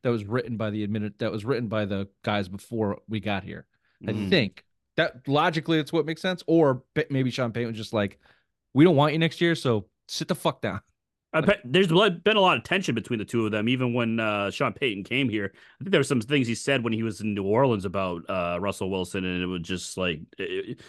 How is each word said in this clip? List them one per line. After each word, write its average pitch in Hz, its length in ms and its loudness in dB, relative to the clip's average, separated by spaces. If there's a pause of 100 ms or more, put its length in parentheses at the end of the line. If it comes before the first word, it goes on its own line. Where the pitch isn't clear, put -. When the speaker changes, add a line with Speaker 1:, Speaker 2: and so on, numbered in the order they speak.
Speaker 1:
that 127 80 0
was 110 160 -2
written 117 320 -4
by 110 100 -2
the 104 180 -4
admin-, 104 300 -4
that 110 160 -4
was 101 140 -6
written 110 220 -2
by 107 180 -2
the 98 220 -4 (140)
guys 104 240 0
before 101 640 -4
we 110 120 -4
got 101 220 -4
here. 92 220 -14 (420)
I 107 60 -2
Speaker 2:
Mm. 104 160 -2
Speaker 1:
think 131 360 0 (340)
that 156 280 -2
logically 160 520 2
it's 151 160 -4
what 160 100 2
makes 156 160 -8
sense. 185 260 -4
Or 151 360 4 (120)
pe-, 151 140 0
maybe 135 220 0
Sean 117 220 -2
Payton 117 160 -4
was 113 100 -8
just 110 160 -8
like, 101 240 0 (560)
"We 143 100 8
don't 175 120 8
want 143 180 4
you 160 40 0
next 160 220 0
year, 170 140 4
so 117 320 0 (220)
sit - 200 -8
the 180 60 0
fuck - 260 -4
down." 98 220 -4 (520)
Speaker 2:
I 160 60 2
bet 202 240 4
there's 165 220 4
been 190 500 4
a 208 60 4
lot 170 160 6
of - 40 -10
tension 180 320 -2
between 117 240 -4
the 101 60 -4
two 113 220 0
of 104 60 -2
them, 107 140 0
even 127 280 0
when, 113 260 0
uh, 104 300 0
Sean 117 240 -2
Payton 104 300 -4
came 127 260 -2
here. 101 240 -4
I - 280 -20
think 190 80 -10
there 190 80 6
were 139 60 4
some 127 160 0
things 135 260 0
he 117 80 0
said 135 300 0
when 117 80 -2
he 110 100 -2
was 110 200 -6
in 107 100 -2
New 98 120 -2
Orleans 110 420 2
about, 90 420 -4
uh, 87 320 -2
Russell 95 300 -4
Wilson, 95 340 -4
and 90 180 -2
it 87 40 -4
was 90 160 -4
just 90 340 -8
like, 90 240 -2 (180)
it, 95 400 -6
it - 100 -20